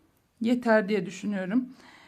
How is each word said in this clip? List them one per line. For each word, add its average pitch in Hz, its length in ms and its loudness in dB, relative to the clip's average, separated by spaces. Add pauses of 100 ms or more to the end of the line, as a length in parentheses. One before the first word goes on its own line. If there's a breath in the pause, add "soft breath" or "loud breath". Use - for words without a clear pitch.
(400)
yeter 226 480 2
diye 196 180 0
düşünüyorum. 202 600 -4 (400 loud breath)